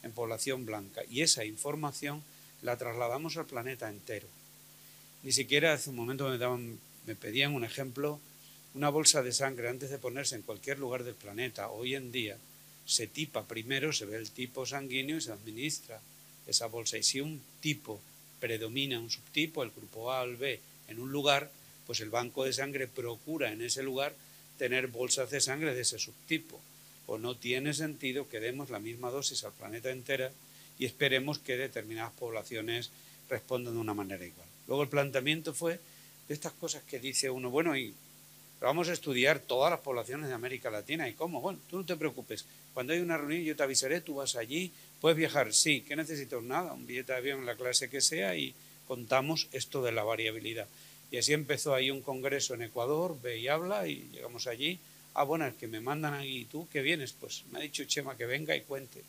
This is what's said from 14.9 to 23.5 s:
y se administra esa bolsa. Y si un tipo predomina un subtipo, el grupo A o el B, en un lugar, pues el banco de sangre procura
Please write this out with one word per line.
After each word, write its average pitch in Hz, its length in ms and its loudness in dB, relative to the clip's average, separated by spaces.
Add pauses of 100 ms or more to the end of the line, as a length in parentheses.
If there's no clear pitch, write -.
y 151 40 -2
se 120 100 -6
administra 110 680 -6 (460)
esa 117 220 0
bolsa. 113 300 -4
Y 104 60 -2
si 135 180 2
un 147 200 -4 (180)
tipo 117 400 -2 (400)
predomina 117 600 -2
un 113 100 -8
subtipo, 156 540 0
el 110 80 -4
grupo 113 400 -6
A 131 100 0
o 123 40 0
el 123 100 -6
B, 123 240 -2 (280)
en 110 120 -10
un 131 120 -4
lugar, 143 380 4 (380)
pues 120 140 -2
el 107 100 -6
banco 120 320 2
de 131 100 4
sangre 135 340 -2
procura 120 640 -2